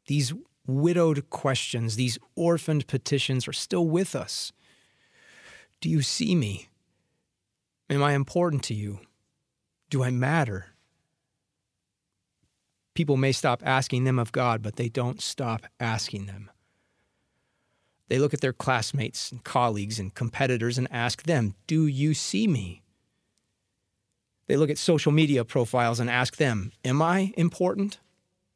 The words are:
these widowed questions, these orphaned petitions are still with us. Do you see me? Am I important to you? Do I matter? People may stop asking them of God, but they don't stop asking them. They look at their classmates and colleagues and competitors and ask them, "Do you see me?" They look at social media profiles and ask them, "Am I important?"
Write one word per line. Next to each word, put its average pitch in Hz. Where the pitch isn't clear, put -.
these 143
widowed 156
questions, 113
these 120
orphaned 160
petitions 131
are 135
still 175
with 170
us. -
Do 160
you 156
see -
me? 104
Am 143
I 143
important 147
to 113
you? 104
Do 135
I 123
matter? 123
People 147
may 135
stop 127
asking 131
them 131
of 120
God, 117
but 104
they 123
don't 123
stop 113
asking 107
them. 98
They 123
look 143
at 139
their 127
classmates -
and 123
colleagues 110
and 95
competitors 120
and 131
ask 120
them, 123
"Do 156
you 143
see 214
me?" 101
They 135
look 147
at 147
social 156
media 143
profiles 117
and 120
ask 123
them, 110
"Am 139
I 190
important?" 180